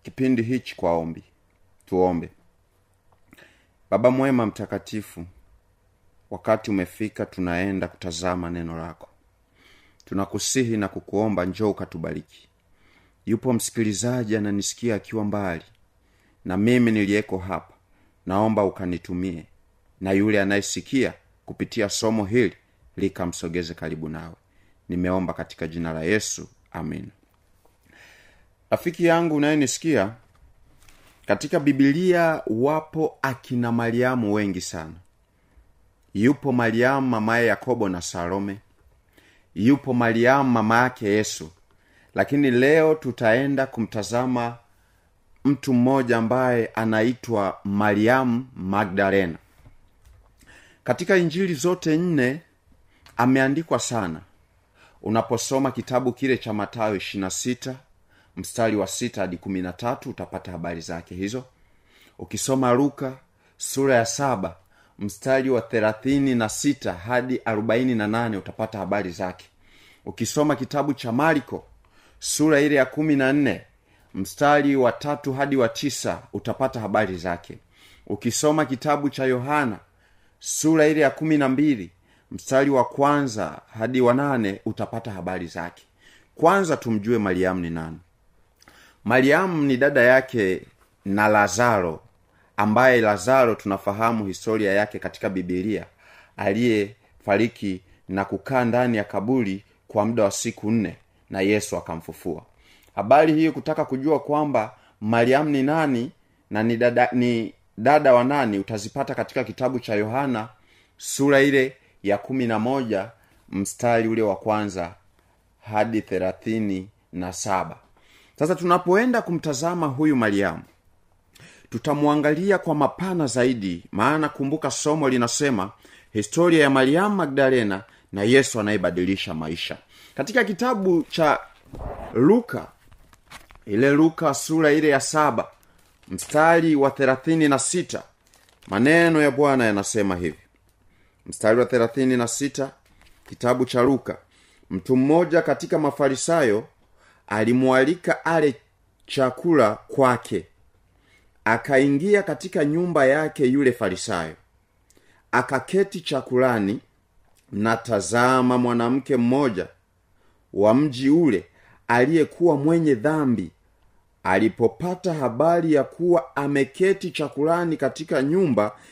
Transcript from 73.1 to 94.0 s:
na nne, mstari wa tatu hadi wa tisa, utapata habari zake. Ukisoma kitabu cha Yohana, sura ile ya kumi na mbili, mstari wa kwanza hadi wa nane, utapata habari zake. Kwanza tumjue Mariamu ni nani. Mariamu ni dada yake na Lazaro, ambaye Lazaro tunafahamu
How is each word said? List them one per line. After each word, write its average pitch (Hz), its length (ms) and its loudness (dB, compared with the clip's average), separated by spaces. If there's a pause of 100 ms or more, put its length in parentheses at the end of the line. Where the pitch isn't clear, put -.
na 135 160 2
nne, 127 300 0 (520)
mstari 143 640 2
wa 123 160 4
tatu 143 400 -6
hadi 139 240 -2
wa 120 120 2
tisa, 113 540 -6 (100)
utapata 120 480 -4
habari 101 360 -2
zake. 87 420 -10 (480)
Ukisoma 151 580 0
kitabu 143 460 -2
cha 135 140 -6
Yohana, 131 540 -2 (600)
sura 156 480 2
ile 156 140 2
ya 135 100 4
kumi 156 280 0
na 139 100 2
mbili, 131 420 0 (400)
mstari 139 400 0
wa 127 140 4
kwanza 139 760 0 (180)
hadi 123 220 0
wa 120 140 6
nane, 127 500 -2
utapata 110 460 -8
habari 90 360 -8
zake. 85 360 -12 (520)
Kwanza 170 420 4
tumjue 113 420 -2
Mariamu 92 420 0
ni 85 100 -6
nani. 80 280 -8 (1080)
Mariamu 147 580 4
ni 139 140 2
dada 139 260 2
yake 120 600 4 (420)
na 104 240 2
Lazaro, 101 720 2 (560)
ambaye 120 440 4
Lazaro 110 540 2
tunafahamu 104 720 -2